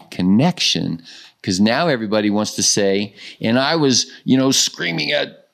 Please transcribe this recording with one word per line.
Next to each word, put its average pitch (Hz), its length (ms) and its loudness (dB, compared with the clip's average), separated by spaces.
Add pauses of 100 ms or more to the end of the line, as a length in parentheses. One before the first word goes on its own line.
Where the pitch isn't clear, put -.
(100)
connection. 92 920 0 (400)
'Cause 95 180 -2
now 127 280 2
everybody 107 400 0
wants 104 280 -2
to 101 60 -2
say, 101 520 0 (260)
and 113 180 2
I 143 180 0
was, 135 300 2 (180)
you 127 120 4
know, 131 140 2
screaming 156 600 -2
at 143 420 -6